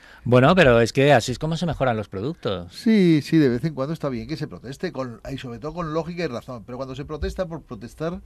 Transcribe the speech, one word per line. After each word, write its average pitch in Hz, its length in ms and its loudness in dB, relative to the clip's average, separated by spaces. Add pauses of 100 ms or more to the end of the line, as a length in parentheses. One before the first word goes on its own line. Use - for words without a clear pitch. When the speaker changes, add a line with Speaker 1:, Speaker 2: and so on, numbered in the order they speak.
(280)
Speaker 1:
Bueno, 127 280 6
pero 127 240 6
es 113 120 2
que 139 200 6
así 123 180 4
es 117 80 -6
como 160 180 -4
se 175 100 -4
mejoran 131 300 -2
los 104 120 -6
productos. 98 680 -6
Speaker 2:
Sí, 180 480 4
sí, 165 160 2
de 147 100 6
vez 120 140 0
en 160 120 -4
cuando 135 200 -4
está 156 140 -6
bien 113 180 -8
que 147 100 -8
se 143 120 -8
proteste, 135 420 -10
con, 123 300 -10 (120)
y 135 60 -10
sobre 120 220 -12
todo 156 120 -10
con 160 220 -8
lógica 170 300 -4
y - 20 -4
razón. 120 400 -10
Pero 123 120 -14
cuando 131 180 -10
se 143 80 -10
protesta 151 420 -6
por 160 160 -12
protestar, 127 520 -10 (120)